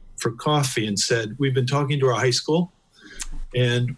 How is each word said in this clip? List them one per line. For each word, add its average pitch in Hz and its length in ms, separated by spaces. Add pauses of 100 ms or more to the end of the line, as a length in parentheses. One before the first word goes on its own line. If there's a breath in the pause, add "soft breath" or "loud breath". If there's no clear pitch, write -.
(180)
for - 160
coffee 139 520
and 101 140
said, 113 400
"We've 139 160
been 127 120
talking 143 340
to 131 80
our 113 100
high 127 100
school, 165 420 (840 loud breath)
and 123 420